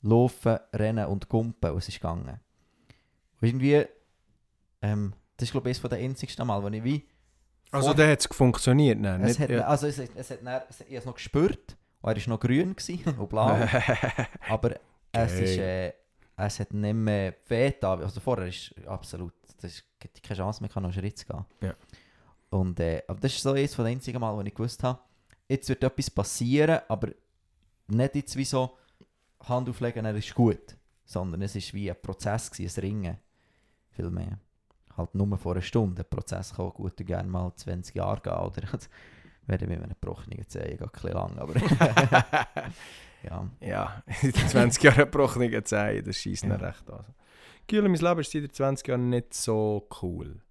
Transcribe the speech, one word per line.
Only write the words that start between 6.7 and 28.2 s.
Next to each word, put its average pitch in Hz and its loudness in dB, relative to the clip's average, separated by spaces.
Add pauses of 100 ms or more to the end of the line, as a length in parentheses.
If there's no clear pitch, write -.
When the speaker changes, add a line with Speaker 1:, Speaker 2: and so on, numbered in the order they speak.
Speaker 1:
wie 143 -2 (640)
Speaker 2:
Also 139 2
Speaker 1:
vor- 143 4
Speaker 2:
dann 151 10
hat's 143 4
funktioniert, 127 6
ne? 95 0
Speaker 1:
Es - 4
Speaker 2:
Nicht, - -2
Speaker 1:
hat, 143 0
Speaker 2:
ja. 117 2
Speaker 1:
also 147 2
es, 143 -6
es 123 -10
hat 123 -12
dann, 127 -6
es, - -20
ich 123 -20
habe 131 -12
es 113 -12
noch 123 -10
gespürt, - 0 (260)
und - 0
er - -
war - -4
noch 113 -2
grün 175 2
gewesen - -8
<laughs> 143 -2
und 101 -6
blau, 110 4
Speaker 2:
<laughs> 117 0
Speaker 1:
aber - 0 (360)
es 113 2
ist, 92 2
Speaker 2:
Geil. 92 -2 (460)
Speaker 1:
äh, 98 0
es 104 -4
hat 101 -6
nicht 104 0
mehr 104 0 (140)
weh 123 4
getan. 95 0
Also 98 -6
vorher 104 -2
ist - -12 (120)
absolut, 90 -10 (280)
das 87 -12
ist, - -20 (160)
hätte - -20
ich - -20
keine 95 -8
Chance 101 -4
mehr, 104 -8
noch - -4
einen 90 -2
Schritt 95 -6
zu - -18
gehen. - -8 (180)
Speaker 2:
Ja. 95 -4 (760)
Speaker 1:
Und, 92 0
äh, 82 0
aber 92 -6
das 135 0
ist - -6
so 139 2
eines 139 2
der 120 -2
einzigen 123 -4
Mal, 110 -2
wo 107 -6
ich 101 -8
gewusst - -4
habe, 123 -2 (480)
jetzt 135 -2
wird 131 0
etwas 127 0
passieren, 147 2
aber 104 -2 (800)
nicht 120 2
jetzt 143 -4